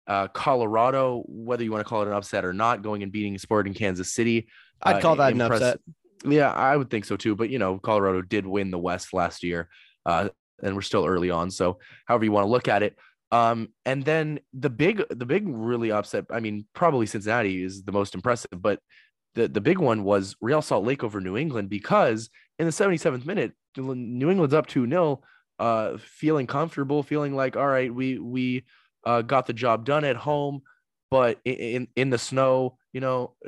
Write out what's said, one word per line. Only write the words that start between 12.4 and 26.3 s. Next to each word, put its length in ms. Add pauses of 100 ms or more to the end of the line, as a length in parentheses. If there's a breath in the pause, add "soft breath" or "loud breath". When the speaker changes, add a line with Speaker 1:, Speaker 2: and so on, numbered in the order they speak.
Speaker 1:
look 200
at 160
it. 140 (340 soft breath)
Um, 380 (160)
and 180
then 360 (140)
the 160
big, 400
the 160
big 220
really 440
upset, 380
I 120
mean, 320
probably 320
Cincinnati 580
is 200
the 80
most 220
impressive, 480
but 180 (560 soft breath)
the, 120
the 140
big 180
one 240
was 380
Real 200
Salt 220
Lake 200
over 180
New 160
England, 320
because 600 (300 soft breath)
in 60
the 60
seventy-seventh 540
minute, 280 (240)
New 520
England's 240
up 140
two 180
nil, 380 (340 soft breath)
uh, 400
feeling 480